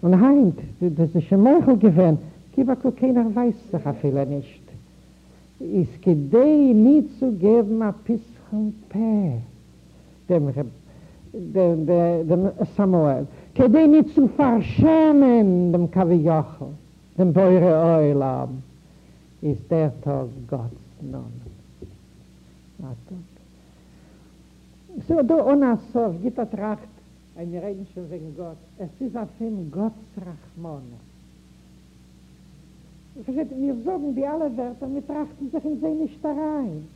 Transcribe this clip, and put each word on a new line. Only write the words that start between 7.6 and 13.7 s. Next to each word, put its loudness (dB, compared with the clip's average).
א -2
ביסל -6
פה, -2
דעם 2
רב-, -6
דעם, 2
דעם, 0
דעם 2
סמואל. 2
כדי 6